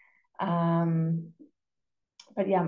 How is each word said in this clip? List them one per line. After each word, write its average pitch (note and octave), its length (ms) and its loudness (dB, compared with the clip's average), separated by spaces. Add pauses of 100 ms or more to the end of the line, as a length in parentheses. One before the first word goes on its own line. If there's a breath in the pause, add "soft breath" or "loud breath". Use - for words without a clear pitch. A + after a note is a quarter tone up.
(400 soft breath)
Um, E3 920 0 (1040)
but G3 140 -2
yeah, F3 180 2